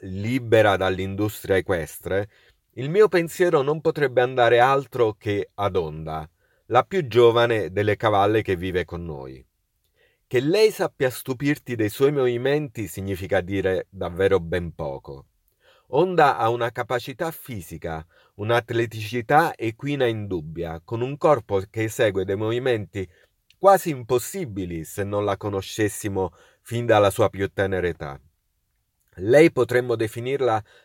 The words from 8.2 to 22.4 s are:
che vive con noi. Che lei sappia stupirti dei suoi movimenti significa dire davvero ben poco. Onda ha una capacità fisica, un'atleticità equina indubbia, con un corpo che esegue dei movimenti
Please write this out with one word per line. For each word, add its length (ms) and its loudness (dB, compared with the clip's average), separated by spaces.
che 140 -2
vive 300 -4
con 180 -10
noi. 420 -14
Che 120 0
lei 320 4
sappia 380 -2
stupirti 680 -4
dei 140 0
suoi 240 2
movimenti 720 -2
significa 540 -4
dire 480 -2
davvero 500 0
ben 340 -4
poco. 520 -10
Onda 500 4
ha 100 2
una 240 0
capacità 600 -6
fisica, 720 -10
un'atleticità 1200 0
equina 480 -4
indubbia, 760 -6
con 200 -8
un 160 -4
corpo 520 2
che 140 -4
esegue 400 0
dei 140 -2
movimenti 680 -4